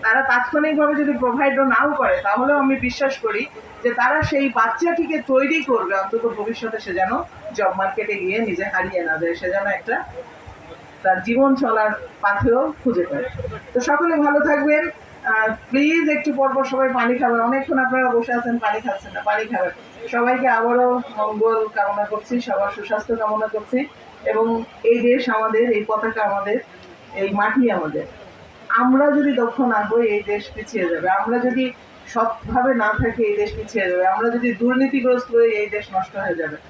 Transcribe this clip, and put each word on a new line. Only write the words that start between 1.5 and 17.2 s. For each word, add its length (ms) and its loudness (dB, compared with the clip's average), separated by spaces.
নাও 300 2
করে, 300 2
তাহলেও 340 2
আমি 180 2
বিশ্বাস 300 -2
করি 260 -4
যে 100 2
তারা 300 2
সেই 260 0
বাচ্চাটিকে 680 0
তৈরি 360 2
করবে, 320 0
অন্তত 280 -2
ভবিষ্যতে 420 -6
সে 140 -10
যেন 180 0
জব 240 0
মার্কেটে 360 -4
গিয়ে 240 -4
নিজে 260 -4
হারিয়ে 380 -4
না 140 -2
যায়, 180 -2
সে 140 -8
যেন 180 -2
একটা 280 -4
তার 200 2
জীবন 320 4
চলার 360 0
পাথেও 400 2
খুঁজে 260 0
পায়। 160 -4
তো 80 2
সকলে 360 2
ভালো 220 4
থাকবেন। 440 2
আহ, 180 2
প্লিজ 400 2
একটু 240 0
পর 220 2
পর 80 2
সবাই 300 0
পানি 240 2
খাবেন। 240 2